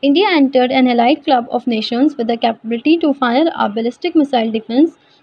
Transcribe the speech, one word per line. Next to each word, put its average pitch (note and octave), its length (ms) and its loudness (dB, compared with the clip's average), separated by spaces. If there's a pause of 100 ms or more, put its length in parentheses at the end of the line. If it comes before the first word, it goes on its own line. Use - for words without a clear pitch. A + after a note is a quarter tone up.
India D4 280 2
entered C4 420 2
an C4 160 2
elite B3 380 2
club B3 260 0
of A#3+ 160 -6
nations A#3+ 480 -2
with A3+ 120 -6
the A#3 100 -2
capability A#3 600 -2
to D#4+ 160 0
fire C4+ 400 0
a A3+ 160 -2
ballistic A#3 460 -6
missile C4 340 0
defense A3+ 460 -2 (280)